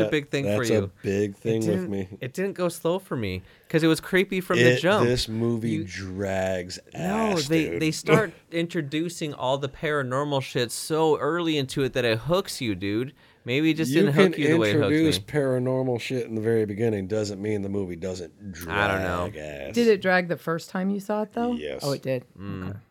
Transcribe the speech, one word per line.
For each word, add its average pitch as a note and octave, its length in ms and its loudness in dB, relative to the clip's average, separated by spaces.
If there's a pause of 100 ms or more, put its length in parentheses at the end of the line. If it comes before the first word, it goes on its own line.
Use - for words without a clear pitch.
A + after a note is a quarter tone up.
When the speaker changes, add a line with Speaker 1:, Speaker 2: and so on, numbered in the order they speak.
Speaker 1:
that. G#2+ 80 0
Speaker 2:
big D3 180 -2
thing C#3 160 -2
Speaker 1:
That's G#2 220 0
Speaker 2:
for A2 40 2
you. G#2+ 120 4
Speaker 1:
a G2 40 -4 (140)
big G2+ 300 0
Speaker 2:
It G2 60 -16
Speaker 1:
thing A2+ 240 -2
with A2+ 60 0
Speaker 2:
didn't, F3+ 220 0
Speaker 1:
me. G2 180 -4 (140)
Speaker 2:
it B2+ 100 -8
didn't F#3+ 220 -4
go F3+ 160 -2
slow E3+ 300 -2
for F#3+ 180 -10
me F#2 240 -4 (280)
'cause D#3+ 120 2
it E3 60 6
was D#3+ 120 4
creepy F#3+ 400 0
from - 200 0
the B2 160 8
Speaker 1:
It, B2 60 -2
Speaker 2:
jump. F3+ 260 4
Speaker 1:
this B2 200 0
movie A2+ 440 -2
Speaker 2:
You D#3+ 120 -2
Speaker 1:
drags F#2 920 -4 (160)
Speaker 2:
No, - 60 -10
Speaker 1:
ass, F#3+ 480 -2
Speaker 2:
they, D#3+ 220 2
Speaker 1:
dude. E3+ 120 -4
Speaker 2:
they D#3+ 80 2
start D#3 520 2
<laughs> - 100 -20
introducing E3 840 -4
all C3 240 -2
the C#3 100 -4
paranormal C#3 760 -2
shit B2 280 -2
so D#3+ 460 2
early E3 400 0
into C#3 260 -2
it B2 100 -2
that B2 120 0
it A2+ 140 2
hooks E3+ 420 -2
you, A2 140 -2
dude. G#2 380 -2 (320)
Maybe D3+ 260 2
it D#3 60 -2
just D3+ 140 0
Speaker 1:
You D#3 100 6
Speaker 2:
didn't G3 120 4
hook F3+ 200 6
Speaker 1:
can D3+ 100 -2
Speaker 2:
you C#3+ 60 4
the E3 100 6
way G#2+ 100 4
it G#2 40 4
hooked D3+ 100 4 (100)
Speaker 1:
introduce D#3 240 4
Speaker 2:
me. G#2 80 -8
Speaker 1:
paranormal C3 760 0
shit B2 280 -4
in A2+ 80 -6
the A2 60 -2
very A2 260 2
beginning G#2 400 0
doesn't G#2 340 -2
mean G#2 220 -2
the G2 60 -4
movie G2 260 -4
doesn't F2+ 360 -8 (380)
Speaker 2:
I G2+ 180 2
don't G2 140 2
know. F2+ 300 -2
Speaker 1:
drag C#2+ 60 -14
ass. D2 360 -10
Speaker 3:
Did A#3 140 4
it G3+ 160 6
drag F#3 240 2
the E3 100 -2
first E3 320 -6
time F#3+ 220 -2
you G3+ 80 -4
saw G#3 240 -4
it, G#3 100 -8
though? A#3+ 200 -2
Speaker 1:
Yes. D3 300 -6
Speaker 3:
Oh, C#3+ 100 0
it - 100 -6
did? C3 220 -2 (140)
Speaker 2:
Mm. F#2+ 300 -8
Speaker 3:
Okay. G2+ 80 -8 (140)